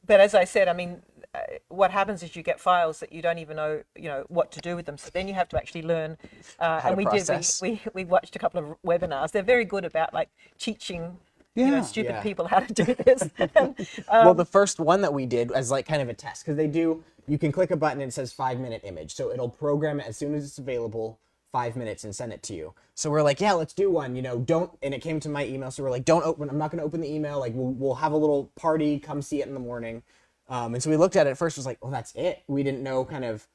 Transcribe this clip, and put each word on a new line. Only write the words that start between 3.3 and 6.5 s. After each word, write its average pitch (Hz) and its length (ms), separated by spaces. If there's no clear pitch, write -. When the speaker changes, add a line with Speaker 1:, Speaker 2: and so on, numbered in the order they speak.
Speaker 1:
even 156 180
know, 151 280
you - 140
know, 139 200
what 170 240
to - 80
do 175 140
with 170 120
them. 143 100
So - 160
then 185 140
you 196 80
have 180 140
to 160 80
actually 160 260
learn. 160 340